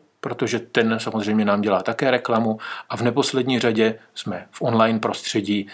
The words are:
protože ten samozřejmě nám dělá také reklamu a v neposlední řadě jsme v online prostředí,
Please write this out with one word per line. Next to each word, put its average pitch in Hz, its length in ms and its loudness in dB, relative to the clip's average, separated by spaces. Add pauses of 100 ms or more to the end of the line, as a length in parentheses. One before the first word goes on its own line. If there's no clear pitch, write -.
(200)
protože 120 380 -2
ten 113 420 0
samozřejmě 107 440 0
nám 101 160 2
dělá 98 220 2
také 127 280 0
reklamu 113 480 0 (320)
a - 60 -6
v 107 60 -4
neposlední 127 560 2
řadě 110 360 2 (200)
jsme 92 360 -8
v - 120 -12
online 113 360 4
prostředí, 104 760 -2